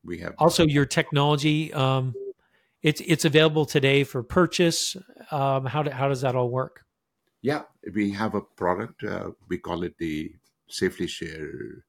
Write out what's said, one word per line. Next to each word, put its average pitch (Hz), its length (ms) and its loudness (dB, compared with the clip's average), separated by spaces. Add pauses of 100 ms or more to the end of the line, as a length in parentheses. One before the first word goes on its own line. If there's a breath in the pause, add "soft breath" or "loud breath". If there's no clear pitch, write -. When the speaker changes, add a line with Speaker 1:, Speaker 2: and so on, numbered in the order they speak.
Speaker 1:
We 87 160 -8
have 85 180 -8
Speaker 2:
also 165 280 6
your 143 200 4
technology, 151 880 2
um, 131 400 0 (680)
it's, 151 220 2
it's 160 200 2
available 156 420 6
today 139 380 4
for 127 180 -6
purchase. 170 760 2 (360)
Um, 135 340 0
how 147 160 -2
do, 143 80 -2
how 131 160 -2
does 135 140 -2
that 127 160 0
all 123 120 2
work? 127 360 -6 (580)
Speaker 1:
Yeah, 143 200 -2 (300)
we 101 200 0
have 101 240 -2
a 98 40 0
product. 92 640 -4
Uh, 92 280 -6 (180)
we 90 100 -4
call 87 240 -6
it 87 160 -8
the 78 340 -4 (360)
Safely 90 400 -2
Share 78 400 -10 (400)